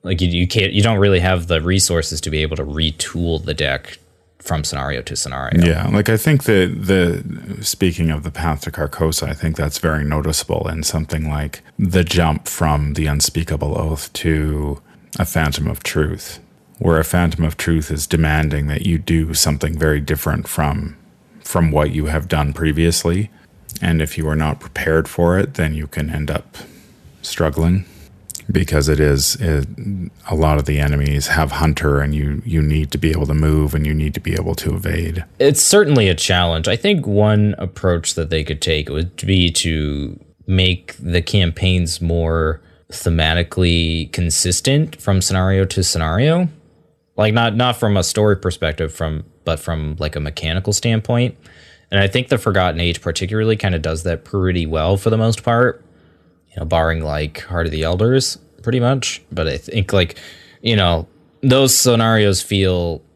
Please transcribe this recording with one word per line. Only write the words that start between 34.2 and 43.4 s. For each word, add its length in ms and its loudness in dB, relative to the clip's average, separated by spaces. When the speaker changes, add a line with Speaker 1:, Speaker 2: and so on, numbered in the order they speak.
Speaker 2:
be 140 -4
able 220 -2
to 180 -4
evade. 500 -4
Speaker 1:
It's 220 4
certainly 480 6
a 60 4
challenge. 540 0
I 80 2
think 300 0
one 520 4
approach 560 -2
that 160 -4
they 140 0
could 180 -6
take 260 0
would 280 -4
be 340 2
to 680 -4
make 520 0
the 240 -2
campaigns 800 0
more 600 0
thematically 1200 0